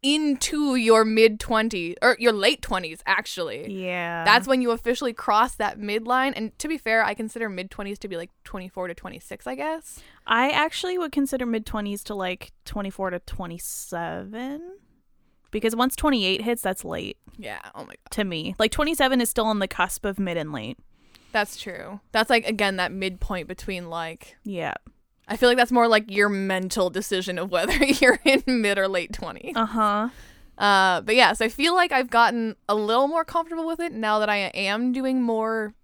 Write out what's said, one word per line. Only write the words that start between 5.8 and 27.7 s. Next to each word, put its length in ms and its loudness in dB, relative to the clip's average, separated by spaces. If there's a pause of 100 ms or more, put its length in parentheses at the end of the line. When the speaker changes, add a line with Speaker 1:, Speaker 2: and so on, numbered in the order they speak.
Speaker 1:
And 240 -8
to 80 -6
be 100 -2
fair, 260 2
I 100 0
consider 360 -6
mid-twenties 500 -8
to 80 -12
be, 100 -8
like, 120 -10 (140)
twenty-four 460 -10
to 40 -8
twenty-six, 540 -14
I 80 -6
guess. 460 -8 (260)
Speaker 2:
I 240 4
actually 460 0
would 160 -2
consider 320 0
mid-twenties 580 -4
to, 120 -10
like, 360 -6 (140)
twenty-four 460 -6
to 80 -4
twenty-seven. 1600 -10 (760)
Because 240 0
once 200 0
twenty-eight 460 2
hits, 200 -2
that's 220 -4
late. 340 -10 (200)
Speaker 1:
Yeah, 220 -12 (160)
oh 60 -14
my 120 -18
God. 180 -20
Speaker 2:
To 120 -2
me. 360 -6
Like, 120 4
twenty-seven 500 2
is 80 0
still 160 0
on 140 0
the 80 0
cusp 380 -2
of 140 -4
mid 180 -2
and 140 -6
late. 260 -8 (540)
Speaker 1:
That's 260 -4
true. 420 -14 (120)
That's, 180 2
like, 180 4
again, 300 0
that 140 -2
midpoint 560 -4
between, 420 -8
like, 540 -10
Speaker 2:
Yeah. 300 -6 (540)
Speaker 1:
I 100 -4
feel 120 4
like 80 4
that's 140 2
more, 160 6
like, 240 4
your 180 4
mental 600 0
decision 500 -4
of 100 -6
whether 240 0